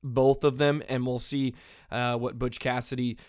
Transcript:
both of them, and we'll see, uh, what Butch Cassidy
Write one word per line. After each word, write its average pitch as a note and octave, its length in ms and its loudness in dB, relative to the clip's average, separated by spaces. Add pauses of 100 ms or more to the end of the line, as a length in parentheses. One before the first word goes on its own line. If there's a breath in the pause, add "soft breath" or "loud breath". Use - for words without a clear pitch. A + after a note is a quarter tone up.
both C3+ 400 4
of C#3 140 4
them, D3 320 2
and B2 160 -2
we'll B2+ 140 -2
see, C3+ 340 -2 (380 loud breath)
uh, A#2+ 260 0
what A#2 220 -4
Butch B2 200 -4
Cassidy B2 580 -2 (120)